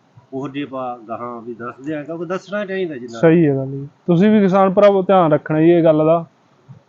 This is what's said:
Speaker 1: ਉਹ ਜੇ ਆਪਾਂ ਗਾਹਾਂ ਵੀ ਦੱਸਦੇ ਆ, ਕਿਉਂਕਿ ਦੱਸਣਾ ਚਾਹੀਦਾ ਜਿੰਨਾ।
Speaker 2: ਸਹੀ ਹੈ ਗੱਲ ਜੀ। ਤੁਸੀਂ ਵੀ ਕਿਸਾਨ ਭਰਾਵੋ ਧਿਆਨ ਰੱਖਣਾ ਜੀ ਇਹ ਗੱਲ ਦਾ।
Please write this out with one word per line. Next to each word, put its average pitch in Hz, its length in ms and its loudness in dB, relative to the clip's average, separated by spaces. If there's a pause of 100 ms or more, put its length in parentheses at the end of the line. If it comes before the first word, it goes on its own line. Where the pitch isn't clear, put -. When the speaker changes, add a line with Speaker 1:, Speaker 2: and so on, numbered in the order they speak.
(320)
Speaker 1:
ਉਹ 135 160 -8
ਜੇ 139 140 -10
ਆਪਾਂ 127 360 -10
ਗਾਹਾਂ 113 440 -12
ਵੀ 117 120 -14
ਦੱਸਦੇ 120 400 -12
ਆ, 147 80 -8
ਕਿਉਂਕਿ 165 220 -12
ਦੱਸਣਾ 190 400 -8
ਚਾਹੀਦਾ 190 300 -8
ਜਿੰਨਾ। 117 240 -14
Speaker 2:
ਸਹੀ 160 300 4
ਹੈ 139 80 0
ਗੱਲ 135 140 -6
ਜੀ। 139 180 -12 (180)
ਤੁਸੀਂ 180 240 4
ਵੀ 214 100 4
ਕਿਸਾਨ 190 300 4
ਭਰਾਵੋ 202 320 4
ਧਿਆਨ 185 300 2
ਰੱਖਣਾ 156 280 -2
ਜੀ 165 100 4
ਇਹ 170 140 4
ਗੱਲ 156 220 2
ਦਾ। 165 200 0 (640)